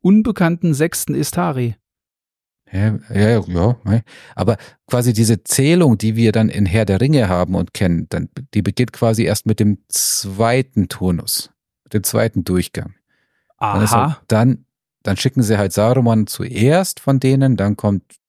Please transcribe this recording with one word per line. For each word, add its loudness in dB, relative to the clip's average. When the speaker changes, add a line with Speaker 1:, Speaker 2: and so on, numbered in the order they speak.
Speaker 1:
unbekannten 2
sechsten -2
Istari. -4
Speaker 2:
Ja, 0
ja, 4
ja, 2
ja, 0
ne. 0
Aber 0
quasi 0
diese 2
Zählung, 2
die -2
wir 2
dann 2
in -2
Herr 2
der 0
Ringe 2
haben 0
und -4
kennen, 0
dann, -6
die 0
beginnt -2
quasi 0
erst -2
mit 0
dem 2
zweiten -2
Turnus, -4
dem -2
zweiten -2
Durchgang. -4
Dann -2
ist 0
Speaker 1:
Aha. 2
Speaker 2:
halt, -6
dann, 2
dann -4
schicken 0
sie 2
halt 0
Saruman 2
zuerst 0
von 0
denen, 2
dann 0
kommt, -2